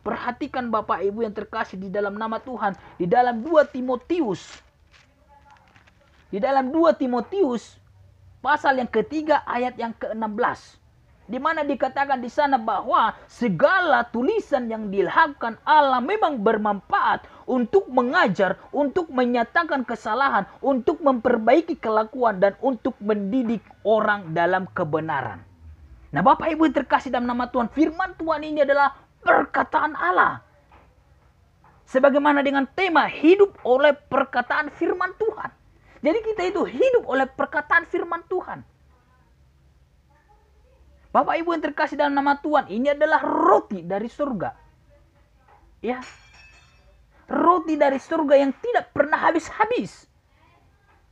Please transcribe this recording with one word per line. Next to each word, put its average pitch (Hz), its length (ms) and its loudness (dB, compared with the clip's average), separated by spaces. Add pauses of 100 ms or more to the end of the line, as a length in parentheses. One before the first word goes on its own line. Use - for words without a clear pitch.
Perhatikan 247 680 -6
Bapak 214 360 -2
Ibu 208 200 -4
yang 208 80 -8
terkasih 220 440 -8
di 196 120 -10
dalam 202 280 -4
nama 220 240 -6
Tuhan, 226 320 -6 (240)
di 165 80 -2
dalam 240 360 2
dua 311 240 4
Timotius. 254 760 -4 (1800)
Di 202 160 -6
dalam 262 320 0
dua 330 240 4
Timotius 247 840 -2 (600)
pasal 277 400 2
yang 233 80 -6
ketiga 285 560 0
ayat 240 320 -4
yang 233 160 -8
keenam 214 400 -6
belas. 202 420 -4 (540)
Di 240 80 -6
mana 311 240 -2
dikatakan 277 560 -2
di 247 80 -8
sana 277 320 2
bahwa 226 560 0 (160)
segala 262 800 2
tulisan 262 560 -2
yang 220 240 -6
diilhamkan 226 720 0
Allah 277 400 4
memang 320 400 -2
bermanfaat 214 1040 -2
untuk 254 400 0
mengajar, 247 720 2 (160)
untuk 294 340 -2
menyatakan 254 800 0
kesalahan, 233 580 -2 (140)
untuk 269 400 0
memperbaiki 262 800 2
kelakuan, 220 640 -2
dan 202 160 2
untuk 254 400 -4
mendidik 214 640 -2 (240)
orang 208 480 0
dalam 180 400 2
kebenaran. 151 640 -4 (720)
Nah, 180 100 -2
Bapak 277 320 4
Ibu 311 160 4
yang 262 140 -2
terkasih 277 320 -2
dalam 240 160 -2
nama 247 180 -4
Tuhan, 240 220 -2
firman 330 480 -2
Tuhan 320 240 -2
ini 302 240 0
adalah 277 260 4 (300)
perkataan 302 720 0
Allah. 339 480 0 (1400)
Sebagaimana 285 560 4
dengan 269 240 0
tema 320 400 0
hidup 392 560 4
oleh 277 320 4
perkataan 277 800 -4
firman 370 420 -2
Tuhan. - 460 -6 (400)
Jadi 339 160 2
kita 427 320 -4
itu 349 160 -2
hidup 480 400 2
oleh 269 240 0
perkataan 320 560 -2
firman 339 400 -6
Tuhan. 220 400 -8 (2500)
Bapak 311 240 2
Ibu 339 160 -2
yang 311 80 -6
terkasih 302 320 -4
dalam 285 240 0
nama 277 240 2
Tuhan, 294 320 0
ini 254 160 0
adalah 294 320 2
roti 302 640 0
dari 202 240 -4
surga. 214 400 -6 (1300)
Ya. 247 240 -6 (1300)
Roti 320 480 -2
dari 277 240 0
surga 311 320 -2
yang 277 240 4
tidak 466 320 -6
pernah 285 240 -2 (160)
habis-habis. 349 800 -4 (1000)